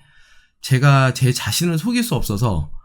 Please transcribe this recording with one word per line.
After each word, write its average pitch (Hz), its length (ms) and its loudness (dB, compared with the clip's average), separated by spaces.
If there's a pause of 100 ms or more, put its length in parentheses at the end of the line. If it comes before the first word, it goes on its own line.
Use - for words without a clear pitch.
(600)
제가 131 500 4
제 123 180 0
자신을 165 460 -2
속일 233 260 -2
수 233 120 -4
없어서, 104 580 -2 (120)